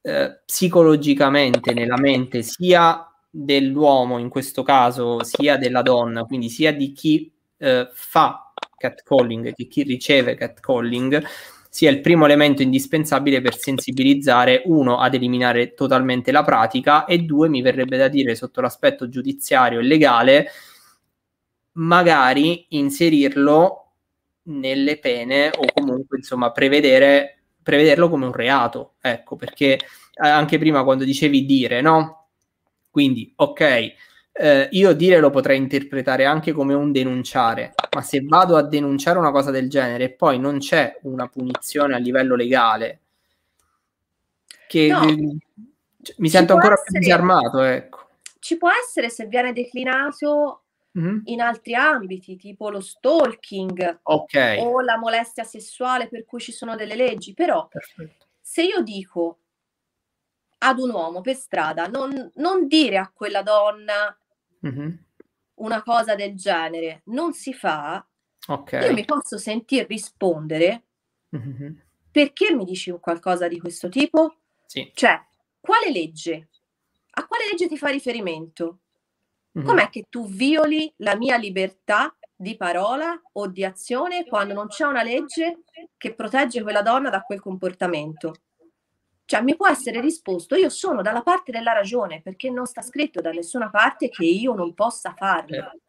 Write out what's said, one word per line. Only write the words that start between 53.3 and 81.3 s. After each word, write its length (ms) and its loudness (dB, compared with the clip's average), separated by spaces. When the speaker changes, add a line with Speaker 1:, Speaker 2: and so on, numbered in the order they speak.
Speaker 1:
Ok. 560 0
Speaker 2:
o 220 -2
la 140 -2
molestia 480 -6
sessuale 640 -6
per 160 -16
cui 160 -16
ci 120 -16
sono 240 -12
delle 200 -10
leggi, 380 -4
però 340 -2
Speaker 1:
Perfetto. 600 -20
Speaker 2:
se 220 -8
io 220 -2
dico 560 -8
ad 200 0
un 120 -4
uomo 300 -6
per 140 -6
strada, 520 -6
"Non, 480 -10
non 320 -2
dire 300 2
a 160 -6
quella 280 -6
donna 760 -2
Speaker 1:
Mhm. 360 -10
Speaker 2:
una 280 -6
cosa 320 -2
del 200 -10
genere, 720 -6
non 280 -6
si 200 -14
fa", 520 -8
Speaker 1:
Ok. 260 -10
Speaker 2:
io 200 0
mi 120 -4
posso 320 -6
sentir 500 -6
rispondere, 960 -4
Speaker 1:
Mhm. 500 -14
Speaker 2:
"Perché 420 0
mi 120 -4
dici 260 -12
un 80 -14
qualcosa 480 -4
di 120 -8
questo 300 -12
tipo?" 480 0
Speaker 1:
Sì. 260 -12
Speaker 2:
Cioè, 280 2
quale 320 0
legge? 580 -10
A 120 -10
quale 220 -6
legge 180 -6
ti 100 -10
fa 120 -6
riferimento? 920 -10
Speaker 1:
Mhm. 100 -8
Speaker 2:
Com'è 240 0
che 200 -16
tu 180 -14
violi 680 -2
la 180 -4
mia 220 -4